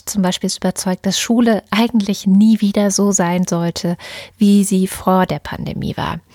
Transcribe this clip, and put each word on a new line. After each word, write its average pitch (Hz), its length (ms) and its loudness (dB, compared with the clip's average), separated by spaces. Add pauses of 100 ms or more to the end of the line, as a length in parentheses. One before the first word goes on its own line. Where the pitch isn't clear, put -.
zum 196 160 -2
Beispiel 185 240 -2
ist - 100 -6
überzeugt, - 480 -4
dass 190 140 -2
Schule 226 500 2
eigentlich 214 560 0
nie 208 360 4
wieder 202 280 2
so 196 220 0
sein 180 340 0
sollte, 170 500 -4 (440)
wie 202 240 6
sie 190 240 0
vor 185 400 0
der 147 100 -4
Pandemie - 580 -8
war. - 240 -6 (160)